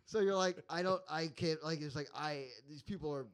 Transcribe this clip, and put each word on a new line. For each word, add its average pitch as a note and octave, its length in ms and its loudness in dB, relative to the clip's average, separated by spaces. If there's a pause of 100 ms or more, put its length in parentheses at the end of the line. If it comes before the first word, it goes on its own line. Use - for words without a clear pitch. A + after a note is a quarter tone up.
So G#3+ 160 0
you're G3 140 6
like, F#3 220 4 (120)
"I E3+ 120 0
don't, F#3 280 4
I D#3+ 180 0
can't," D#3+ 340 0
like, D#3 200 -2
it's D3 140 -4
like, D3 200 -4
"I, D3 300 -2 (240)
these D3 120 -14
people D3+ 320 -2
are C3+ 200 -2